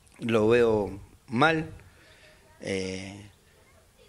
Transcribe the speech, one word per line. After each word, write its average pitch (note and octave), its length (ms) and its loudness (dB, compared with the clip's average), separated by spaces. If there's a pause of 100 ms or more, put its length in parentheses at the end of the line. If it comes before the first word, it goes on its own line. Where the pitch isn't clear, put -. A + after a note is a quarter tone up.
(180)
lo A2+ 300 2
veo A2 520 2 (280)
mal. D#3 420 0 (880)
Eh, F#2+ 720 -8 (800)